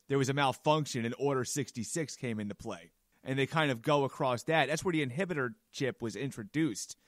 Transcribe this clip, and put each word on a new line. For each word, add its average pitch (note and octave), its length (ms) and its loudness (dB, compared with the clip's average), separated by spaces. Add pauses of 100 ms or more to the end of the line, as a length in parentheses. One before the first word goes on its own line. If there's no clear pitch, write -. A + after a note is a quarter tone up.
there C#3 100 2
was C3 100 4
a C3+ 60 0
malfunction C#3 720 2
and A#2+ 160 -2
Order C3 240 2
sixty-six C3+ 720 -4
came A2+ 240 -4
into G#2 160 -6
play. F2+ 340 -10 (320)
And C3 160 -2
they C3+ 80 2
kind D3+ 240 2
of A#2 100 -2
go D3 220 4
across B2+ 400 0
that. D#3 240 4
That's D#3 180 -2
where F#3+ 60 2
the D#3 160 0
inhibitor C#3+ 440 -2 (200)
chip B2 320 -2
was A2 140 -4
introduced, B2 800 -2 (120)